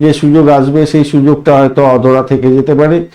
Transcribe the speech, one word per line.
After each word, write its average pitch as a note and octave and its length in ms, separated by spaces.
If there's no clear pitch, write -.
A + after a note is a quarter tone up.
যে D3+ 120
সুযোগ D3 360
আসবে C#3+ 380
সেই D3+ 180
সুযোগটা C#3+ 540
হয়তো C3+ 260
অধরা C3 380
থেকে C3 280
যেতে C3+ 240
পারে, D#3 400